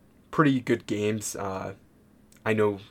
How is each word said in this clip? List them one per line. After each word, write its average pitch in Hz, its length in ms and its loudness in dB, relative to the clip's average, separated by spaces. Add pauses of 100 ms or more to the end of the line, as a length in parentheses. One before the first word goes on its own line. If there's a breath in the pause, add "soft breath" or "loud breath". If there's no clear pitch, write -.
(300)
pretty 139 300 4
good 117 260 0
games. 104 500 -2
Uh, 98 380 -8 (720)
I 110 80 2
know 107 260 2 (120)